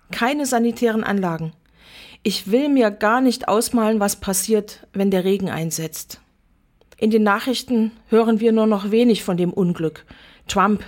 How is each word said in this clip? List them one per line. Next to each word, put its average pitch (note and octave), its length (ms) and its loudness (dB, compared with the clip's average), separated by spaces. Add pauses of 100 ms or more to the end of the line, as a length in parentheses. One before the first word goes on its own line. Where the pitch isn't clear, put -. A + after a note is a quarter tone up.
Keine C#4+ 340 -2
sanitären A#3 600 0
Anlagen. E3 480 -4 (720)
Ich F#3+ 260 -4
will C4+ 180 2
mir B3+ 220 4
gar G#3+ 300 0
nicht B3+ 260 0
ausmalen, A3 540 0
was G3+ 160 0
passiert, G#3 760 -4
wenn G3 200 0
der F#3 100 2
Regen F#3+ 280 0
einsetzt. D#3+ 680 -8 (760)
In A3 160 0
den A3 100 2
Nachrichten A3 720 -2 (160)
hören A3+ 320 2
wir A3+ 100 2
nur A3 160 2
noch G3+ 240 0
wenig A3+ 320 4
von F#3 140 -2
dem F3+ 160 0
Unglück. E3+ 520 -2 (440)
Trump G3 400 0